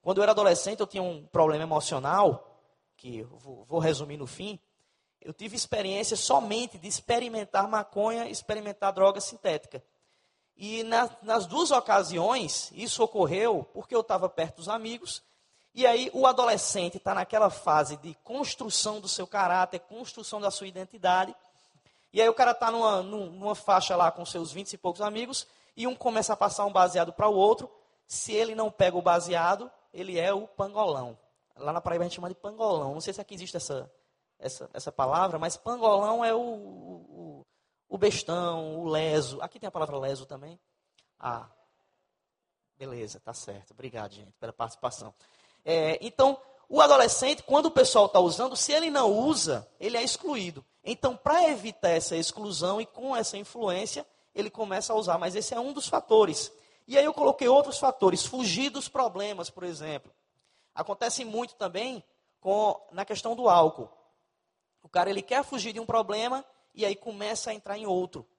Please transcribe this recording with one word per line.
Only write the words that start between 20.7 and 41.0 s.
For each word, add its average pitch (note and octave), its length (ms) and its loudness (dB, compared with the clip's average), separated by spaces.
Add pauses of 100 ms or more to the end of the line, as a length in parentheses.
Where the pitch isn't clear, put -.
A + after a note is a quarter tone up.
e G#3 80 4
aí A3+ 80 8
o A3+ 40 2
cara A#3+ 200 4
tá A#3 160 0
numa, A3 320 2
num-, G3 280 -10
numa G3 240 -6
faixa F#3+ 400 2
lá F3 160 4
com E3+ 140 -10
seus E3 280 -8
vinte F#3+ 200 -12
e G3 60 -14
poucos F3+ 240 -4
amigos, A3 440 -6 (300)
e A#3 100 -6
um B3+ 80 -4
começa A3 380 -2
a G#3 40 -2
passar G3+ 280 0
um G3+ 80 -2
baseado F3+ 400 2
pra G#3 160 2
o G#3 60 2
outro, G3+ 360 4 (380)
se - 240 -8
ele A3 220 0
não A3 160 -2
pega F3+ 260 2
o F3 60 -2
baseado, F3 680 2 (240)
ele F3+ 240 -8
é F3 160 0
o G3+ 140 -4
pangolão. F#3 720 -4 (380)
Lá C#3+ 160 -6
na E3+ 80 -2
Paraíba E3+ 240 -2
a - 20 -6
gente F3 80 -8
chama F3 140 -10
de F3+ 80 -10
pangolão. G3+ 580 -2
Não D#3+ 60 -10
sei G3 120 -8
se F#3+ 80 -10
aqui G3+ 140 -14
existe F3+ 220 -12
essa, C#3 360 -8 (460)
essa, - 340 -12
essa - 200 -12
palavra, D#3 480 0
mas E3 160 -6
pangolão A3+ 680 2
é A3+ 80 2
o, A3+ 60 0
o, F3+ 1080 -12 (420)
o G3 100 -8
bestão, E3+ 800 -2
o E3+ 80 -10
leso. D#3 560 0
Aqui F3+ 160 -12
tem G#3+ 80 -12
a F#3+ 60 -10
palavra D3+ 260 -6
leso C3+ 260 -6
também? C#3+ 320 -18 (640)